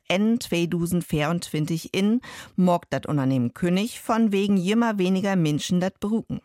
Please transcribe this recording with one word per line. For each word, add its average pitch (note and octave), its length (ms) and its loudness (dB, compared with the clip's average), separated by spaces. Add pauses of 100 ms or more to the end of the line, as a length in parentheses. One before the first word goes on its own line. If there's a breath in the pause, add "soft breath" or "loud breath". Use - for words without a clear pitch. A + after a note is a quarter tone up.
N G#3+ 320 2
zweitausendvierundzwanzig E3+ 1500 -2
in, G#3 300 0 (340 loud breath)
morgt F3 380 2
dat C3+ 140 -4
Unternehmen C3 480 0
König, F#3 440 -2
von A3+ 320 2
wegen G3+ 260 2
jimmer G#3 420 0
weniger F#3+ 360 2
Menschen D#3 440 0
dat F#3 200 -4
bruken. G#3+ 460 -4